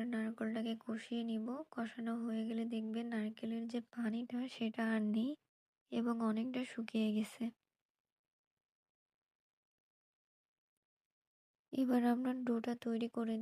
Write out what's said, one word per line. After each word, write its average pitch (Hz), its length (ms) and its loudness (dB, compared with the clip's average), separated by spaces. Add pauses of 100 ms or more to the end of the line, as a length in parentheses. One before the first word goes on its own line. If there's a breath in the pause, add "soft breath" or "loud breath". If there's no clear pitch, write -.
(140)
নারকেলটাকে 226 600 0 (100)
কষিয়ে 233 460 -2
নিব। 220 160 0 (280)
কষানো 226 380 -2 (120)
হয়ে 220 240 0
গেলে 226 160 0 (100)
দেখবেন 220 400 -2
নারকেলের 226 580 -2
যে 240 80 0 (140)
পানিটা 233 440 0 (180)
সেটা 226 260 0 (120)
আর 220 80 2 (120)
নেই 226 160 2 (600)
এবং 233 220 2 (160)
অনেকটা 247 300 0 (120)
শুকিয়ে 220 440 0
গেছে। 214 280 0 (4000)
এবার 247 300 4 (100)
আমরা 254 200 2 (140)
ডোটা 240 280 2 (100)
তৈরি 233 320 0
করে 226 260 0